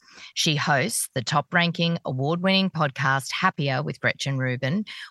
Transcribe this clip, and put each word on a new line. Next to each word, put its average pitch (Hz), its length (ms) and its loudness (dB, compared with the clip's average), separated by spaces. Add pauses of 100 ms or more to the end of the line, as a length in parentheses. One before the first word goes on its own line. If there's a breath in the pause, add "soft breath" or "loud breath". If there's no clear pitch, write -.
(340 loud breath)
She 156 220 2
hosts 143 580 0
the 127 80 -2
top-ranking, 170 800 2
award-winning 175 680 2
podcast 139 640 0
Happier 139 500 0
with 151 180 -6
Gretchen 135 380 -2
Rubin, 131 460 -2 (260 loud breath)